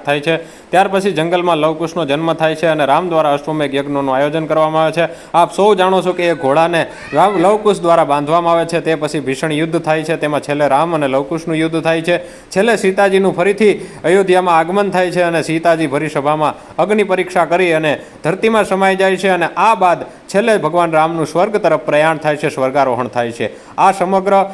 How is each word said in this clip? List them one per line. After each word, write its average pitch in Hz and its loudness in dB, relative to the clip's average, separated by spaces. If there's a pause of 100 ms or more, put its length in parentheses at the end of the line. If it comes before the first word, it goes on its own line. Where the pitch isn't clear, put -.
થાય 147 0
છે. 160 -2 (320)
ત્યાર 190 2
પછી 190 -2
જંગલમાં 170 0
લવકુશનો 160 -2
જન્મ 156 -2
થાય 160 0
છે 170 -2
અને 151 0
રામ 156 2
દ્વારા 156 2
અશ્વમેઘ 147 -4
યજ્ઞનું 139 -2
આયોજન 147 0
કરવામાં 156 2
આવે 160 0
છે. 160 -4
આપ 165 2
સૌ 202 4
જાણો 185 2
છો 175 -2
કે 175 -2
એ 170 2
ઘોડાને 156 2 (280)
રામ, 185 2
લવકુશ 202 2
દ્વારા 170 4
બાંધવામાં 147 0
આવે 170 2
છે. 160 -4
તે 160 0
પછી 151 -4
ભીષણ 135 -4
યુદ્ધ 160 -2
થાય 156 0
છે, 160 -2
તેમાં 151 -2
છેલ્લે 147 -2
રામ 156 2
અને 147 0
લવકુશનું 139 -4
યુદ્ધ 160 -2
થાય 160 -2
છે. 165 -2
છેલ્લે - -2
સીતાજીનું 190 2
ફરીથી 202 0 (160)
અયોધ્યામાં 180 2
આગમન 185 0
થાય 180 0
છે 175 0
અને 170 0
સીતાજી 160 0
ભરી 147 -2
સભામાં 151 -2
અગ્નિ 202 2
પરીક્ષા 180 0
કરી 170 0 (140)
અને 156 0 (240)
ધરતીમાં 208 0
સમાઈ 190 0
જાય 190 0
છે 196 -2
અને 175 0
આ 214 4
બાદ 175 2
છેલ્લે 214 -2
ભગવાન 165 0
રામનું 160 0
સ્વર્ગ 208 -2
તરફ 160 0
પ્રયાણ 156 2
થાય 151 -2
છે, 151 -2
સ્વર્ગારોહણ 131 -2
થાય 120 -4
છે. - -8
આ 185 4
સમગ્ર 190 0